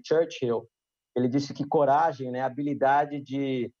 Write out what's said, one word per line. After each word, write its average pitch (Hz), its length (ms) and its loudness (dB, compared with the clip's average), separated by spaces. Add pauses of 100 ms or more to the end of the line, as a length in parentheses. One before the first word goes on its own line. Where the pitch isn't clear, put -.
Churchill, 143 600 0 (480)
ele 127 120 2
disse 139 260 -2
que 143 120 -6
coragem, 143 640 2
né, 123 100 -6
a 131 60 -2
habilidade 143 760 0
de 131 580 -4